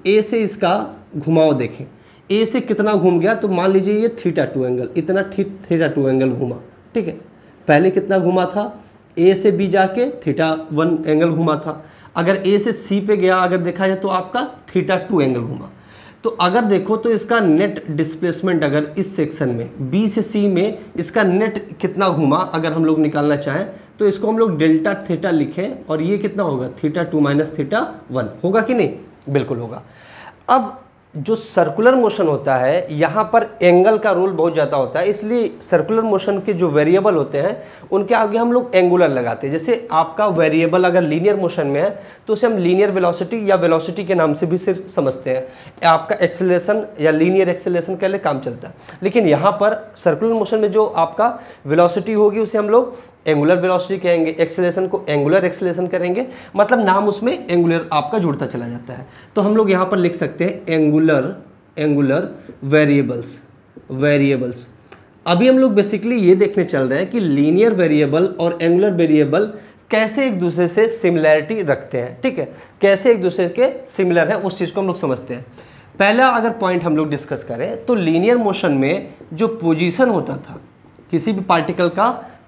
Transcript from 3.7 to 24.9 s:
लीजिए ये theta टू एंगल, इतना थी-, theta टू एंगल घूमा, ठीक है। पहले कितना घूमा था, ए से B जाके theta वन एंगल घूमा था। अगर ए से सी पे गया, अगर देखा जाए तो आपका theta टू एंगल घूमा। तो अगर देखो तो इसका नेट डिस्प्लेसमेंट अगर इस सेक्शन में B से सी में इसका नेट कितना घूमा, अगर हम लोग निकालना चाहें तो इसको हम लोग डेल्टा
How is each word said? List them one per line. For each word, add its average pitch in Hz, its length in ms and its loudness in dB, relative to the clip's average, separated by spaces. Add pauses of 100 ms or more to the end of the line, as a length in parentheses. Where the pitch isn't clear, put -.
लीजिए 196 280 2
ये 226 80 0
theta 160 460 -2
टू 131 120 -2
एंगल, 123 320 -2
इतना 185 260 -2
थी-, 190 220 -4
theta 165 500 -2
टू 139 120 0
एंगल 131 220 2
घूमा, 123 260 -4 (380)
ठीक 208 140 -2
है। - 120 -10 (480)
पहले 175 240 4
कितना 190 260 0
घूमा 180 280 2
था, 208 380 -6 (340)
ए 180 180 4
से 196 160 2
B 185 160 0
जाके 190 440 0
theta 160 460 -2 (160)
वन 160 340 0
एंगल 160 220 2
घूमा 160 260 0
था। 151 300 -10 (300)
अगर 170 200 0
ए 202 240 2
से 202 120 -2
सी - 300 -2
पे 202 160 2
गया, 185 200 2
अगर 185 200 2
देखा 175 300 -2
जाए 190 80 0
तो 190 120 -6
आपका 185 420 -4 (160)
theta 185 320 -2
टू 180 240 0
एंगल 131 180 0
घूमा। - 300 -10 (540)
तो 226 60 0
अगर 190 320 0
देखो 208 360 0
तो 233 140 0
इसका 226 280 0
नेट 180 520 0
डिस्प्लेसमेंट 165 720 -2
अगर 147 340 0
इस - 180 -4
सेक्शन 147 340 -2
में 123 420 -8
B 202 160 0
से 214 140 -2
सी 208 260 0
में 196 320 0 (180)
इसका 180 260 -2
नेट 196 580 -2
कितना 190 280 0
घूमा, 151 280 2
अगर 165 340 -2
हम 160 140 0
लोग 156 140 2
निकालना 147 360 2
चाहें 143 320 -4 (320)
तो 214 80 2
इसको 196 200 0
हम 220 100 0
लोग 220 200 2
डेल्टा 160 480 2